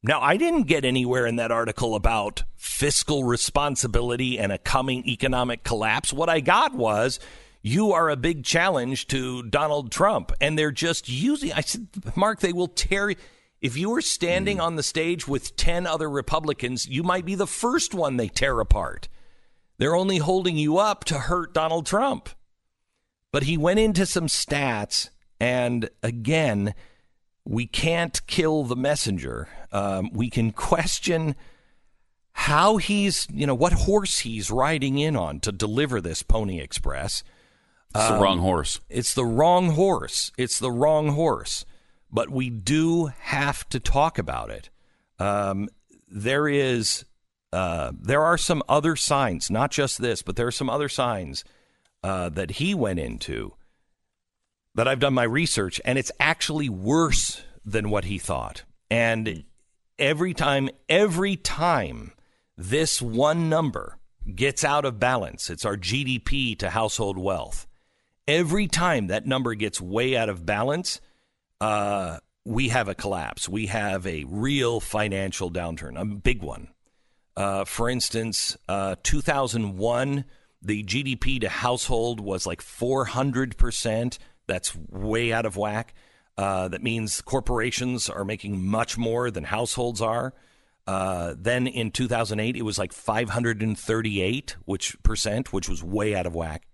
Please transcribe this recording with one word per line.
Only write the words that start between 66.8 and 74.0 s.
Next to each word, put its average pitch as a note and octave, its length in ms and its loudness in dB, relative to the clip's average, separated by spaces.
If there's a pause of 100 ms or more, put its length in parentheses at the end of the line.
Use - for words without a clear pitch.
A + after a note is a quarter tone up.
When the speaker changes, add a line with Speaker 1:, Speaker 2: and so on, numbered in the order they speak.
Speaker 1:
wealth. F#2 480 -2 (640)
Every F3 400 2
time D#3 400 2
that G#2+ 180 -2
number C3 280 0
gets G#2 260 -4
way A2+ 360 0
out A2+ 120 2
of F2 180 -6
balance, B2+ 540 -2 (600)
uh, G2+ 580 -2 (260)
we A#2+ 240 0
have A#2 180 2
a F#2+ 80 -4
collapse. F2 540 -6
We G#2 180 -2
have G2 400 -4